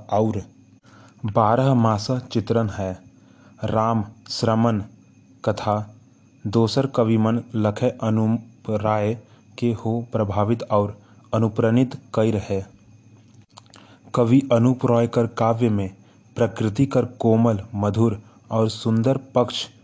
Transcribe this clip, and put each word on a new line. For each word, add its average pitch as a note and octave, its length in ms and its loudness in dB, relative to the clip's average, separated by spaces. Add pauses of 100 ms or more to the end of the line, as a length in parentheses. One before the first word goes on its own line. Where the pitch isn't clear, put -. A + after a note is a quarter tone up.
(120)
और G2+ 300 0 (840)
बारह A#2 480 2
मासा A2+ 460 0
चित्रण A#2 500 -2
है। F#2+ 300 -6 (640)
राम A2 420 0 (240)
श्रमण A2+ 520 0 (640)
कथा G#2 500 -4 (520)
दोसर A2+ 400 0
कवि A2+ 300 0
मन A2 260 0 (120)
लखे G#2+ 340 0
अनूप A2 800 -2
राय G#2+ 480 0 (420)
के A#2+ 120 0
हो A#2 400 -4
प्रभावित G#2 520 0
और G#2 340 0 (360)
अनुप्राणित A2+ 680 2 (120)
कई A2 180 2
रहे। G2 320 -4 (1500)
कवि B2 360 4
अनूप B2 340 2
राय A#2 220 4
कर A#2 200 0
काव्य A#2 420 0
में G2+ 200 -2 (460)
प्रकृति A2 500 0
कर B2 200 0
कोमल, A2+ 540 2 (160)
मधुर G#2 460 0 (300)
और A2+ 180 0
सुंदर A2+ 480 0
पक्ष - 480 -2 (180)